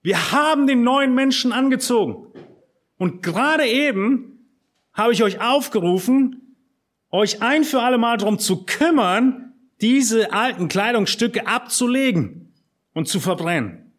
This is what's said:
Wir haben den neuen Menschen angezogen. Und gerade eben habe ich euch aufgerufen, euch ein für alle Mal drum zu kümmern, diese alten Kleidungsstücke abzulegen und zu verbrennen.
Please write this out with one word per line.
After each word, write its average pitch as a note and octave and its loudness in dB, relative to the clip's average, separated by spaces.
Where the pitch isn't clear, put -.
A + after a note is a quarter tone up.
Wir E3 -2
haben D4 2
den C4 2
neuen C4 2
Menschen B3+ 0
angezogen. B3 -2
Und F3+ -4
gerade C4+ 0
eben A#3+ -2
habe A3+ 2
ich A3 2
euch G3 0
aufgerufen, A#3+ 0
euch G#3 0
ein C#4+ 2
für C4+ -2
alle B3 2
Mal A#3 2
drum G#3 -2
zu - -2
kümmern, B3+ 0
diese A3+ 2
alten F#3 -2
Kleidungsstücke A3 -2
abzulegen A#3+ -2
und D#3+ -4
zu G3 -2
verbrennen. D#3+ -4